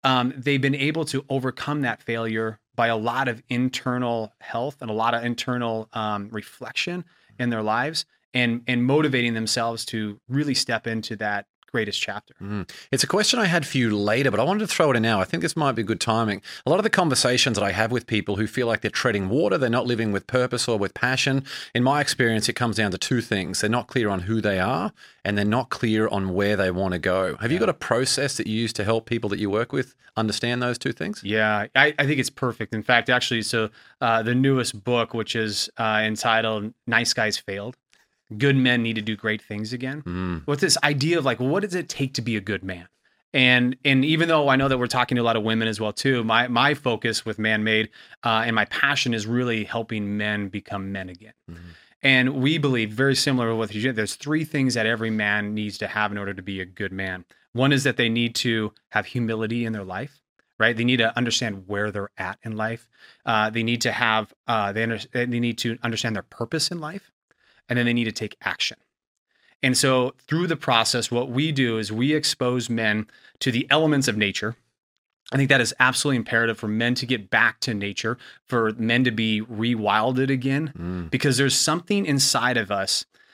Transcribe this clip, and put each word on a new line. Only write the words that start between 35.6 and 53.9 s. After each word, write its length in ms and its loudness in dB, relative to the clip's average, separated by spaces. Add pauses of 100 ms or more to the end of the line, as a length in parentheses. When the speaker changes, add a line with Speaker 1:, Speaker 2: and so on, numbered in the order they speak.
Speaker 1:
uh, 240 0
entitled 680 0 (140)
Nice 280 2
Guys 260 -2
Failed, 380 -10 (600)
Good 180 4
Men 260 4
Need 140 -2
to 60 -2
Do 140 -4
Great 280 -4
Things 300 -8
Again. 300 -8
Speaker 2:
Mm. 420 -4
Speaker 1:
What's 160 -2
this 220 2
idea 360 2
of, 60 -2
like, 140 0
what 220 0
does 140 -6
it 120 -4
take 280 -4
to 60 -2
be 140 -2
a 60 -2
good 220 -4
man? 240 -10 (440)
And, 440 6 (100)
and 200 4
even 220 2
though 220 4
I 60 6
know 140 2
that 100 2
we're 80 0
talking 300 0
to 40 2
a 20 2
lot 120 4
of 80 0
women 240 2
as 120 -2
well, 140 -2
too, 300 0
my, 240 2
my 260 2
focus 520 -2
with 120 -6
Man 260 0
Made, 260 2 (340)
uh, 220 2
and 100 0
my 100 2
passion 480 0
is 140 -2
really 380 0
helping 520 -4
men 320 -4
become 420 -8
men 180 -8
again. 240 -20 (180)
Speaker 2:
Mm-hmm. 100 -16 (400)
Speaker 1:
And 400 4
we 160 4
believe, 340 2
very 240 2
similar 340 2
to 60 0
what 200 -2
you 60 -2
did, 140 0